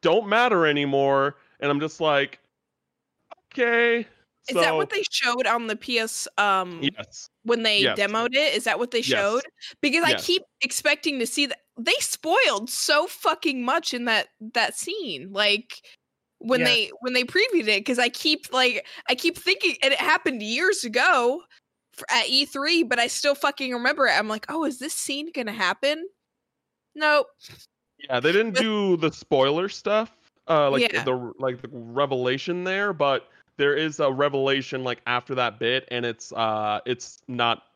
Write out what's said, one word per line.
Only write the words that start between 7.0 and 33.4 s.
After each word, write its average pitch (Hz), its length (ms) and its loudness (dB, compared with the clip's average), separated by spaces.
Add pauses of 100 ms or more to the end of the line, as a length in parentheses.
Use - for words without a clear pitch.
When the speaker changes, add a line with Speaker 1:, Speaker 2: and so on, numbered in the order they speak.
Speaker 2:
when 233 180 0
they 214 200 2
Speaker 1:
Yes. 208 140 2
Speaker 2:
demoed 220 380 0
it? 285 200 2
Is 247 100 -2
that 202 160 0
what 240 100 -4
they 240 80 0
Speaker 1:
Yes. 240 80 -4
Speaker 2:
showed? 214 360 0 (380)
Because 294 220 2
I 320 80 2
Speaker 1:
Yes. - 160 -2
Speaker 2:
keep 269 160 0 (200)
expecting 285 580 -2
to 226 60 -2
see 285 200 -2
that. - 120 -6 (200)
They 254 220 0
spoiled 320 680 0
so 302 380 0
fucking 311 580 -2
much 302 300 -2
in 240 120 -4
that, 220 240 0 (240)
that 226 220 0
scene. 202 560 -8
Like, 208 480 -2 (580)
when 247 220 0
Speaker 3:
Yeah. 247 60 2
Speaker 2:
they, 240 200 2 (140)
when 254 120 -4
they 247 100 2
previewed 359 460 0
it, 214 180 0
'cause 247 140 0
I 240 80 2
keep, 302 440 -2
like, 254 320 2 (240)
I 254 60 2
keep 330 240 -2
thinking, 349 460 0
and 269 80 4
it 262 80 0
happened 294 420 0
years 302 400 0
ago 254 640 2 (480)
for, - 180 -18
at 233 180 2
E 269 160 2
three, 302 380 0
but 240 160 0
I 240 80 2
still 277 300 0
fucking 277 360 -4
remember 247 360 0
it. 160 100 4
I'm 214 100 0
like, 214 200 -6
"Oh, 311 160 -4
is 285 160 -4
this 294 140 -8
scene 294 380 -6
gonna 226 200 -6
happen?" 269 560 -2 (880)
Nope. - 320 2 (680)
Speaker 1:
Yeah, 131 200 -2
they 143 140 4
didn't 214 220 2
Speaker 2:
But 254 80 2
Speaker 1:
do 208 340 2
the 156 160 2
spoiler 147 560 2
stuff, 214 420 -2 (380)
uh, 151 200 4
like, 139 240 2
Speaker 2:
Yeah. 156 120 -2
Speaker 1:
the, 127 340 -2
like, 127 240 -4
the 127 60 -14
revelation 131 960 -2
there, 196 280 -2
but 143 360 0 (300)